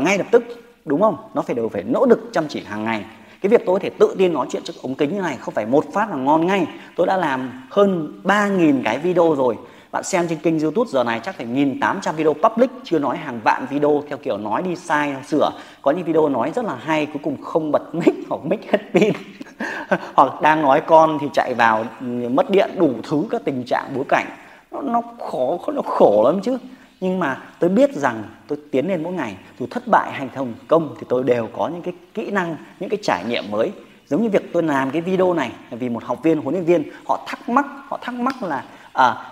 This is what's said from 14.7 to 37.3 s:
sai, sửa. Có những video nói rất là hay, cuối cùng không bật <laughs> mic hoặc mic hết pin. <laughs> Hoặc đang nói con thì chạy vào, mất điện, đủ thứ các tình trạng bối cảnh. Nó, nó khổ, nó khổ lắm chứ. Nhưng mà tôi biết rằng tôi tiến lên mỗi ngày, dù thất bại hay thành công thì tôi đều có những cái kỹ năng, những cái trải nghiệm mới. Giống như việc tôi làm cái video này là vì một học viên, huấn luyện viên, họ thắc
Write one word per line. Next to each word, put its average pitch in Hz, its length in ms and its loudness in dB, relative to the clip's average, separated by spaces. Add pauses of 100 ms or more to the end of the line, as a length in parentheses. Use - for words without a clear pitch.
sai, 147 400 -2 (120)
sửa. 117 240 2 (300)
Có 139 100 2
những 175 120 -2
video 156 260 2
nói 131 260 0
rất 240 100 -2
là 151 100 -6
hay, 151 300 -2
cuối 147 180 -6
cùng 135 180 -4
không 156 300 -2
bật 131 180 2
<laughs> - 60 -8
mic 165 180 4 (160)
hoặc 117 160 -6
mic 202 260 -4
hết 208 80 4 (140)
pin. 202 200 6 (460)
<laughs> - 380 -4 (180)
Hoặc 135 260 6
đang 156 200 4
nói 143 200 6
con 160 400 6
thì 147 120 -4
chạy - 200 0
vào, 113 320 4 (440)
mất 143 200 2
điện, 190 280 4
đủ 156 160 4 (100)
thứ 156 260 -2
các 226 160 -4
tình 131 200 -4
trạng - 200 -2 (100)
bối 127 140 -4
cảnh. 131 160 2 (460)
Nó, - 100 -8
nó 233 200 -2 (180)
khổ, 156 400 -2 (140)
nó 269 80 -2
khổ 107 440 4
lắm 175 180 2
chứ. 254 140 -2 (460)
Nhưng 185 160 0
mà 139 180 -2 (220)
tôi 170 100 4
biết 269 240 4
rằng 120 300 0 (240)
tôi 147 100 -4 (140)
tiến 135 160 2
lên 160 160 -2
mỗi 180 100 -6
ngày, 110 220 -6 (240)
dù 127 120 -4
thất 240 160 -10
bại 185 240 2
hay 127 220 -8
thành 131 200 -6 (140)
công 147 320 2
thì 117 100 -14
tôi 127 140 2
đều 120 340 2
có 101 100 0
những 170 140 -8
cái 175 120 -8 (200)
kỹ 220 180 -6
năng, 170 240 -2 (240)
những 202 100 -8
cái 208 140 -2
trải 98 220 -2
nghiệm 104 260 -6
mới. 117 200 -2 (360)
Giống 170 160 -2
như 226 60 -2
việc 190 240 -2
tôi 170 100 0
làm 135 280 0
cái 160 100 -4
video 185 320 0
này 131 180 -4 (180)
là 120 80 -10
vì 123 120 -6
một 113 140 -6
học - 200 -6
viên, 156 180 2
huấn 135 140 -4
luyện 185 100 -4
viên, 165 180 4 (240)
họ - 200 0
thắc - 220 -10